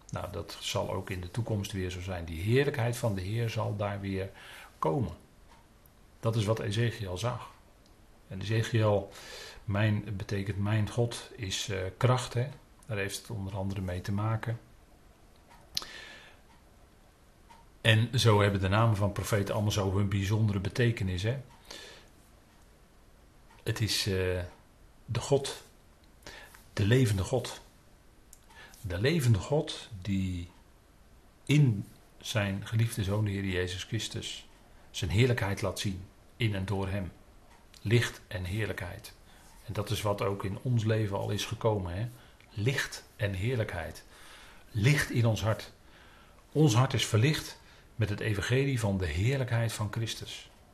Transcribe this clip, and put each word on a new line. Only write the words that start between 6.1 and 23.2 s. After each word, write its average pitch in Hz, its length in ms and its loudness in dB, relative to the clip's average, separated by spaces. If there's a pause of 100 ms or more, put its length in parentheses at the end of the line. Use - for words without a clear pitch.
Dat 113 160 0
is 110 80 2
wat 110 160 2
Ezekiel 104 580 -2
zag. 117 320 -4 (760)
En 95 120 -10
Ezekiel, 107 720 2 (520)
mijn, 104 520 0
betekent 98 420 -4
mijn 104 320 0
God - 460 -2
is, - 320 -6
eh, 95 100 -4 (180)
kracht, 120 380 2
hè. 123 140 0 (380)
Daar 107 100 -6
heeft 98 200 -4
het - 140 -12
onder 98 260 -6
andere 98 240 -4
mee 92 200 -4
te 104 120 -6
maken. 113 480 -2 (3250)
En 113 400 6
zo 107 200 8
hebben 101 200 6
de 95 80 2
namen 107 280 4
van 98 160 0
profeten 98 420 0
allemaal 104 180 2
zo 95 240 2
hun 98 120 2
bijzondere 101 520 2
betekenis, 95 640 0
hè. 123 180 -2 (2250)